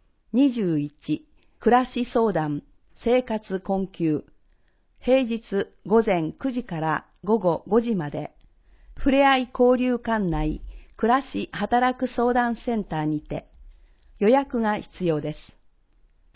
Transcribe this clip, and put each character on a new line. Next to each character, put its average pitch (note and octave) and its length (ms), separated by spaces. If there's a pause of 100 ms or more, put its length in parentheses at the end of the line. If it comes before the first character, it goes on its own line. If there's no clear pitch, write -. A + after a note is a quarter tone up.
(340)
二 C4 180
十 F3+ 280
一、 - 460 (340)
暮 A#3+ 180
ら B3+ 80
し B3 180
相 A3+ 300
談、 D3+ 300 (320)
生 B3+ 280
活 G#3+ 380
困 F#3+ 260
窮。 D#3 380 (760)
平 C4 240
日 A3 440 (180)
午 A3 200
前 E3 280
九 C4+ 180
時 A#3+ 140
か E3 160
ら D#3 240 (180)
午 G#3+ 160
後 F3+ 280
五 G#3 120
時 A#3 160
ま D3+ 140
で。 D3 220 (640)
ふ - 160
れ C#4 140
あ C4+ 120
い B3+ 160
交 B3 240
流 B3 220
館 A3 260
内、 D#3 360 (360)
暮 A3+ 160
ら C4+ 80
し - 300
働 B3 460
く B3+ 100
相 A#3+ 260
談 A#3+ 220
セ A#3+ 200
ン G#3 80
タ D#3 180
ー D3+ 40
に D3+ 160
て。 - 260 (720)
予 G3+ 100
約 C4+ 320
が G#3 180
必 - 260
要 D#3 160
で D3+ 120
す。 - 60 (960)